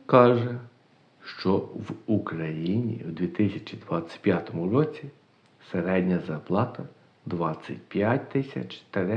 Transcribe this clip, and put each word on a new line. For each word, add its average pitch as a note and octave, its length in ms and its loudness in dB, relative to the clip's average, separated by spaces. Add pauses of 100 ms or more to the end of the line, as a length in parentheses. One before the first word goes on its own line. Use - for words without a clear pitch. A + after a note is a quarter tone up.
каже, B2 540 6 (640)
що - 340 0
в - 340 -6 (140)
Україні F2+ 1000 -2
в E2+ 60 -8
дві F2 160 -2
тисячі G#2 500 -2
двадцять - 440 -6
п'ятому F2 480 0
році D3+ 340 2 (680)
середня F2+ 560 2
зарплата F2 560 -2 (420)
двадцять D#2+ 560 -4
п'ять A2 480 0
тисяч — - 540 -4 (340)